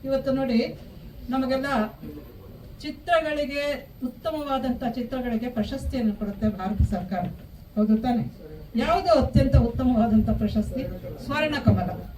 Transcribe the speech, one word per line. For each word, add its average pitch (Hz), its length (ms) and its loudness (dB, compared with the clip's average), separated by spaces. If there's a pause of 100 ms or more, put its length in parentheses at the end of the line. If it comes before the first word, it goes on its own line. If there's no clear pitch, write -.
ಇವತ್ತು 269 280 0
ನೋಡಿ 254 460 2 (520)
ನಮಗೆಲ್ಲ 262 560 0 (920)
ಚಿತ್ರಗಳಿಗೆ, 294 1080 -2 (160)
ಉತ್ತಮವಾದಂಥ 269 800 -2
ಚಿತ್ರಗಳಿಗೆ 247 640 -2
ಪ್ರಶಸ್ತಿಯನ್ನು 233 680 -2
ಕೊಡುತ್ತೆ 208 340 -2
ಭಾರತ 196 420 0
ಸರ್ಕಾರ, 196 280 -2 (580)
ಹೌದು 214 200 4
ತಾನೆ? 240 360 0 (440)
ಯಾವುದು 311 320 2
ಅತ್ಯಂತ 262 480 6
ಉತ್ತಮವಾದಂಥ 226 760 4
ಪ್ರಶಸ್ತಿ? 214 520 0 (420)
ಸ್ವರ್ಣ 294 300 0 (100)
ಕಮಲ. 185 260 4 (280)